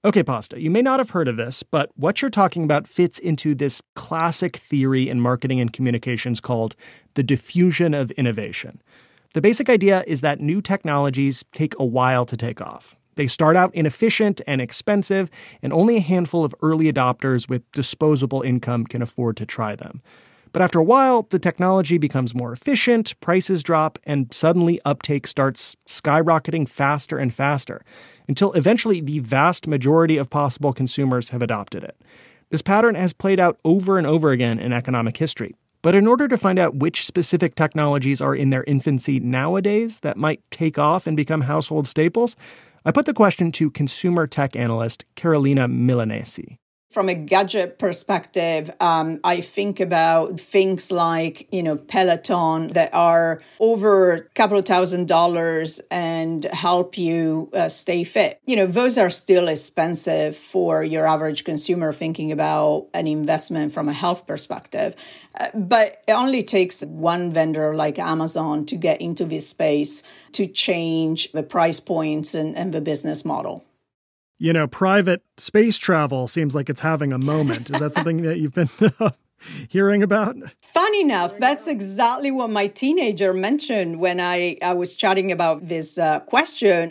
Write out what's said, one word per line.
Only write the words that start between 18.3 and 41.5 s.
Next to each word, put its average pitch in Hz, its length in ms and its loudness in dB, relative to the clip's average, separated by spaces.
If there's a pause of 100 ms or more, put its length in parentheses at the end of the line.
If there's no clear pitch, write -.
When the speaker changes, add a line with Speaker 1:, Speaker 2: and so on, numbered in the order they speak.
Speaker 1:
income 123 440 -2
can 120 160 -8
afford 117 340 -4
to 107 100 -10
try 107 300 -6
them. - 260 -16 (500)
But 190 120 2
after 175 160 2
a 160 40 6
while, 254 460 4
the 190 80 0
technology 180 640 2
becomes 131 340 -2
more 120 180 -4
efficient, 233 680 0
prices 180 420 0
drop, 156 420 0
and 139 300 -2
suddenly 170 500 2
uptake 143 440 -2
starts - 500 -2 (100)
skyrocketing 160 800 2
faster 143 520 -2
and 127 120 0
faster, 139 520 -4 (440)
until 196 260 0
eventually 190 460 2
the 151 200 -4
vast 135 480 0
majority 156 500 4
of 139 140 -4
possible 143 420 -2
consumers 127 560 -2
have 120 140 -4
adopted 104 400 -6
it. - 180 -18 (480)
This 160 140 -4
pattern 214 320 4
has 175 180 0
played 196 260 2
out 180 240 4
over 185 360 2
and 156 80 2
over 156 240 4
again 120 280 2
in 120 140 -2
economic 120 440 -2
history. - 380 -6 (280)
But 170 100 4
in 202 140 6
order 254 200 4
to 240 100 0
find 185 200 2
out 170 180 2
which 147 300 -2
specific 170 500 0
technologies 143 640 0
are 139 160 0
in 135 140 2
their 131 140 0
infancy 139 560 0
nowadays 190 840 -2
that - 160 -4
might 151 240 -2 (100)
take 160 280 -2
off 156 260 2
and 160 100 -2
become 151 260 0
household 147 460 -2